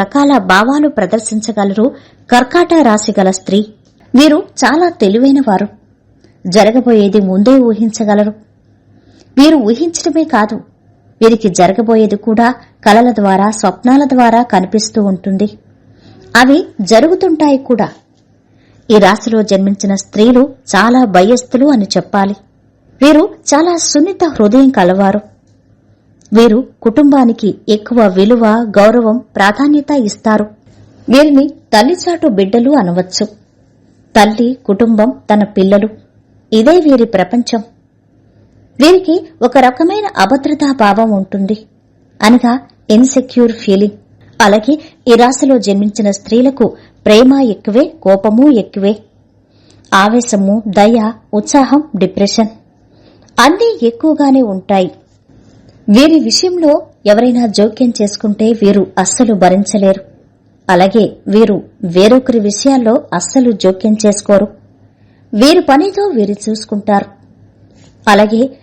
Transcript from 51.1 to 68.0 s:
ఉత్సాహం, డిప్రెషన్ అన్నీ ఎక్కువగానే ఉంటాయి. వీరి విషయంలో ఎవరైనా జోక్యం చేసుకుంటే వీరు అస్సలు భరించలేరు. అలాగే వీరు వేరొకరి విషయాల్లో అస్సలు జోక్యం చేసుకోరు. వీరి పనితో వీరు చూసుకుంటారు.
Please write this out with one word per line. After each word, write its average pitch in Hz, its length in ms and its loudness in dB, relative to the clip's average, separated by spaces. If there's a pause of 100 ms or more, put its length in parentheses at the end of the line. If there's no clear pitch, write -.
ఉత్సాహం, 277 420 0 (200)
డిప్రెషన్ 202 500 -2 (880)
అన్నీ 359 320 2 (200)
ఎక్కువగానే 277 540 0 (100)
ఉంటాయి. 190 380 -4 (960)
వీరి 294 380 4
విషయంలో 339 440 -2 (360)
ఎవరైనా 240 360 2 (140)
జోక్యం 226 400 0
చేసుకుంటే 208 500 -4 (140)
వీరు 202 220 2 (200)
అస్సలు 226 300 -2 (100)
భరించలేరు. 190 600 0 (640)
అలాగే 190 340 2 (300)
వీరు 208 240 2 (380)
వేరొకరి 233 520 2
విషయాల్లో 240 480 -2 (220)
అస్సలు 240 340 -2 (120)
జోక్యం 190 320 -2 (100)
చేసుకోరు. 208 420 0 (880)
వీరి 285 380 2
పనితో 381 340 0 (120)
వీరు 202 280 -2
చూసుకుంటారు. 208 640 -4 (1000)